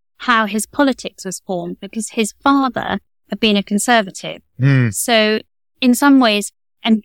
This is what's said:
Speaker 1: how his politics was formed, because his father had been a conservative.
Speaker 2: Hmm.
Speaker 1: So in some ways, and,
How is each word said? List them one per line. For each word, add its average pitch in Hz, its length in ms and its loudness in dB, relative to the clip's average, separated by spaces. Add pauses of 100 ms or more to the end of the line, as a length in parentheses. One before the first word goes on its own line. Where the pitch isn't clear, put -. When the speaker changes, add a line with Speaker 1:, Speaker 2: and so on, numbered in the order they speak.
(180)
Speaker 1:
how 226 280 0
his 208 200 -6
politics - 580 -4
was 185 160 -10
formed, 180 400 -8
because 208 300 -10
his 220 220 -4 (100)
father 269 580 -2 (280)
had - 120 -10
been 208 160 2
a 196 60 0
conservative. 202 800 -2 (180)
Speaker 2:
Hmm. 127 320 4
Speaker 1:
So 214 500 0 (400)
in 247 140 4
some 277 260 6
ways, 208 320 0 (320)
and, 220 200 2